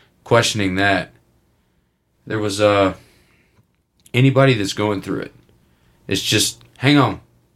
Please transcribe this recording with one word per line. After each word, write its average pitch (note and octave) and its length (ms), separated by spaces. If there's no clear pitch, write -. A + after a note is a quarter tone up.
questioning G#2 520
that. G2 360
There A2 120
was, G#2 220
uh, G2+ 340
anybody C3 400
that's G2+ 180
going G#2 300
through - 180
it, - 140
it's G2 160
just, - 400
hang D3 180
on. A2+ 240